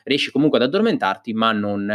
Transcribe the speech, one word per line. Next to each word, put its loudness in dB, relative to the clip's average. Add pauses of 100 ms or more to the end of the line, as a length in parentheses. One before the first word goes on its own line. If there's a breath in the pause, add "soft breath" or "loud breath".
riesci -2
comunque 2
ad 2
addormentarti, -2
ma 2
non, -4